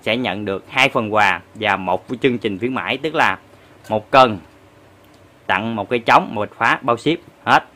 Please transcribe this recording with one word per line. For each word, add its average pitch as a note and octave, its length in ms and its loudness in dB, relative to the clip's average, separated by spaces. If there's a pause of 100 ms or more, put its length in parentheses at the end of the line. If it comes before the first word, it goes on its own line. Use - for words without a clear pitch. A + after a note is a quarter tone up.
sẽ A2+ 140 -2
nhận G#2+ 280 -4
được G2 240 -6
hai C3+ 200 2
phần A2 260 -2
quà G2 260 2 (140)
và G#2 220 0
một F#2 280 -2 (180)
chương B2 160 0
trình G2 200 -4
khuyến B2+ 160 -4
mãi, G#2+ 240 -4
tức D3+ 160 -6
là A2 240 0 (500)
một A2 220 -4
cần B2 280 4 (1080)
tặng A2 300 -2
một G2 120 -6
cây B2 100 -2
trống, C3 360 2
một G#2 60 -6
bịch G#2 180 -6
khóa, B2 240 0
bao A#2 140 0
ship D3+ 220 -2 (260)
hết. C3 200 2 (120)